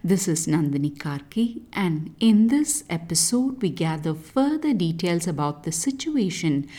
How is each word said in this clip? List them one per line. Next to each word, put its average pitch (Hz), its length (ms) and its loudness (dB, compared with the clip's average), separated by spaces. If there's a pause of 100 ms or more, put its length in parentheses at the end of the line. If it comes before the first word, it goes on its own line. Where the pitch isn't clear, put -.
This 185 240 2
is 160 180 0
Nandini 143 500 0
Karki, 160 680 -4 (100)
and 160 460 -2
in 220 280 6
this 294 400 2
episode 175 760 0
we 185 100 0
gather 160 420 -2
further 285 600 0
details 170 540 0
about 147 360 -4
the 160 80 -4
situation 185 1080 -2